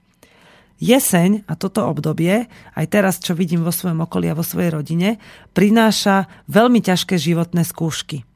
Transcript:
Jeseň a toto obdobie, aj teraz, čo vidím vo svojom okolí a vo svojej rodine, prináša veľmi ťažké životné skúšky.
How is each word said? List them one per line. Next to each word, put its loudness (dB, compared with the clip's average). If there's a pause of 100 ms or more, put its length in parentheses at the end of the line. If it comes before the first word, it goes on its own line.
(800)
Jeseň 2
a -6
toto -4
obdobie, -2 (240)
aj -4
teraz, 0
čo -4
vidím -2
vo -2
svojom -4
okolí -4
a -6
vo -4
svojej -4
rodine, -2 (320)
prináša 4 (240)
veľmi 4
ťažké 0
životné 0
skúšky. -6 (100)